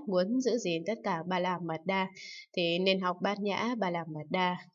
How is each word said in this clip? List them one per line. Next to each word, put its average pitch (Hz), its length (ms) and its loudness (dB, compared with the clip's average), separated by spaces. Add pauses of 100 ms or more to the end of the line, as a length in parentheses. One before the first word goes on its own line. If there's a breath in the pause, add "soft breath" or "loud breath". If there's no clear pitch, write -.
muốn 196 340 2
giữ 247 160 2
gìn 175 280 0
tất 208 80 0 (100)
cả 170 240 -2
Ba 180 120 0
La 180 200 0
Mật 160 260 -4
Đa, 190 220 2 (500 loud breath)
thì 170 220 2
nên 190 200 4
học 180 220 0
Bát 196 180 0
Nhã 208 400 0
Ba 190 100 0
La 170 180 -2
Mật 151 220 -8
Đa. 180 280 2 (180)